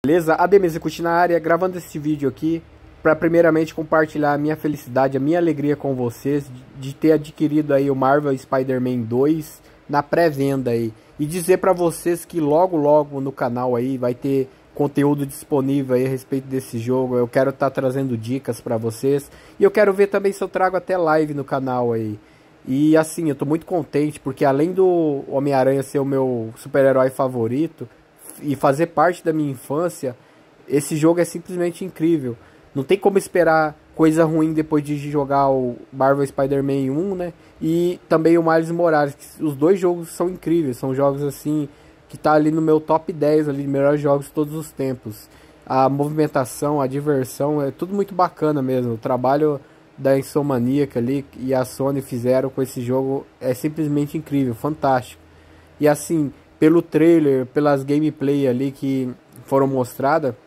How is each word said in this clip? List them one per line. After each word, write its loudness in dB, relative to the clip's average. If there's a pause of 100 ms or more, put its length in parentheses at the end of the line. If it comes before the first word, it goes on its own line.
Beleza? 2
A 2
D 4
M 6
Execute -4
na -2
área, 2
gravando 0
esse -12
vídeo -2
aqui -4 (400)
pra 4
primeiramente 2
compartilhar 0
a -2
minha -2
felicidade, -2
a 0
minha 0
alegria 0
com -4
vocês -4
de, -16
de -14
ter 2
adquirido 0
aí 2
o 2
Marvel 2
Spider-Man -2
dois -2 (280)
na 0
pré-venda 0
aí. -2 (240)
E -4
dizer 0
pra 2
vocês -2
que -8
logo, 2
logo 2
no -6
canal -2
aí -2
vai -2
ter -2 (280)
conteúdo 0
disponível -2
aí 2
a -2
respeito -6
desse -6
jogo. -2
Eu 2
quero 0
tá -2
trazendo -2
dicas -8
pra -4
vocês. -2 (300)
E 2
eu 4
quero 4
ver 2
também -2
se -10
eu -4
trago 0
até -2
live 2
no -6
canal -2
aí. -4 (480)
E 4
assim, 0
eu -2
tô -4
muito -2
contente, -2
porque -4
além 2
do 2
Homem-Aranha 2
ser -4
o 0
meu -2
super-herói 2
favorito -4 (540)
e -2
fazer 2
parte 0
da 0
minha -2
infância, -6 (540)
esse -2
jogo 4
é 4
simplesmente -6
incrível. -2 (380)
Não -4
tem 2
como 0
esperar 2 (200)
coisa 4
ruim 0
depois -2
de -6 (120)
jogar 0
o 0 (140)
Marvel 2
Spider-Man -2
um, -2
né? -6 (300)
E 0 (120)
também 4
o 4
Miles 2
Morales, 2
que -16
os -4
dois 2
jogos -2
são -4
incríveis, -2
são -4
jogos 0
assim, -4 (440)
que -18
tá 2
ali 4
no 0
meu 4
top 0
dez 2
ali, -6
melhores 2
jogos 0
de -20
todos -4
os -10
tempos. -8 (340)
A 2
movimentação, -2
a 0
diversão, -2
é -2
tudo -8
muito -4
bacana 0
mesmo. -2
O -10
trabalho 0 (380)
da 2
Insomniac -2
ali -2 (140)
e -2
a 0
Sony -4
fizeram 0
com -6
esse -4
jogo -2 (160)
é -2
simplesmente -4
incrível, -2
fantástico. -2 (580)
E 4
assim, 0 (280)
pelo 6
trailer, 4
pelas 0
gameplay 0
ali -2
que -4 (340)
foram 2
mostradas -2 (120)